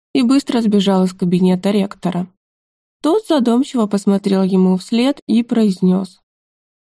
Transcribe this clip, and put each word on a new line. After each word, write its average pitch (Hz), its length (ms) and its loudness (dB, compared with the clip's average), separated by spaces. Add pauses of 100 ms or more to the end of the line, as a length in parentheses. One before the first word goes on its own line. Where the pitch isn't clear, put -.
(160)
и 269 80 2
быстро 262 380 0
сбежал 196 420 2
из 185 100 -2
кабинета 185 560 0
ректора. 190 580 -4 (760)
Тот 381 240 0
задумчиво 247 580 0
посмотрел 196 560 0
ему 185 360 2
вслед 240 500 -2
и 226 160 0
произнёс: 190 760 -2 (760)